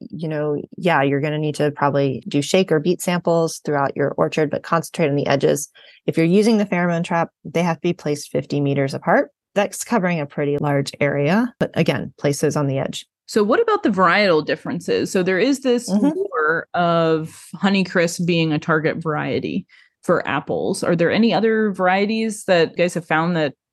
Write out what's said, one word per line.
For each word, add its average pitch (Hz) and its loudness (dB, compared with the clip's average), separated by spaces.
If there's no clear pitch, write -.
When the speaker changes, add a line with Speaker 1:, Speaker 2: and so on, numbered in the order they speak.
Speaker 1:
you 160 -8
know, 151 -2
yeah, 165 2
you're 139 2
gonna 151 -2
need 151 -2
to 151 0
probably 139 0
do 143 0
shake 190 0
or 156 2
beet 170 -2
samples 170 -2
throughout 143 -2
your 143 0
orchard, 156 0
but - -6
concentrate 165 -2
on 139 0
the 143 -2
edges. 147 0
If - -2
you're 165 4
using 208 4
the 202 0
pheromone 175 0
trap, 170 -2
they 165 -2
have 165 0
to - -14
be 175 0
placed 147 -6
fifty 143 -4
meters 139 0
apart. 170 0
That's 196 -4
covering 180 0
a 143 -4
pretty 143 -4
large 143 -2
area, 151 0
but - -2
again, - -2
place 143 -2
those 147 0
on 147 0
the 135 -2
edge. - -8
Speaker 2:
So 214 0
what 262 2
about 427 0
the 320 0
varietal 180 4
differences? 147 -4
So 190 0
there 185 0
is 254 2
this 247 0
Speaker 1:
Mm-hmm. 247 2
Speaker 2:
lure 165 -2
of 165 0
Honeycrisp 185 0
being 165 2
a 151 -2
target 156 0
variety 147 -4
for - 0
apples. 113 -4
Are 175 2
there 165 2
any 208 2
other 220 2
varieties 202 0
that 170 2
you - -10
guys 175 0
have 170 -6
found 165 2
that 151 0